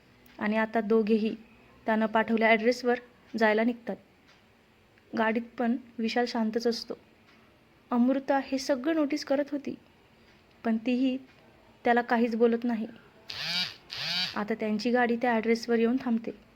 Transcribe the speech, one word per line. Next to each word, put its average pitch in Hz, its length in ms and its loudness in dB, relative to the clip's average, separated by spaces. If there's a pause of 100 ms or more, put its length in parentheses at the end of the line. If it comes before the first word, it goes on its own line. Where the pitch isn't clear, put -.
(400)
आणि 214 180 0
आता 220 240 0
दोघेही 220 540 2 (500)
त्यानं 220 200 0
पाठवल्या 220 440 2
ॲड्रेसवर 240 500 2 (400)
जायला 220 240 4
निघतात. 233 320 -4 (1200)
गाडीत 220 240 2 (160)
पण 240 180 0 (220)
विशाल 233 300 0
शांतच 233 400 -2
असतो. - 260 -4 (1000)
अमृता 269 520 2
हे 269 140 -4
सगळं 277 380 -2
नोटीस 294 300 -2
करत 277 260 0
होती, 285 240 -8 (880)
पण 226 140 0
तीही 254 400 0 (680)
त्याला 240 180 4
काहीच 233 340 0
बोलत 233 280 2
नाही. 226 240 -2 (1500)
आता 214 180 -4
त्यांची 220 380 -2
गाडी 240 240 2
त्या 240 180 0
ॲड्रेसवर 226 460 0
येऊन 226 220 2
थांबते 226 300 -2 (240)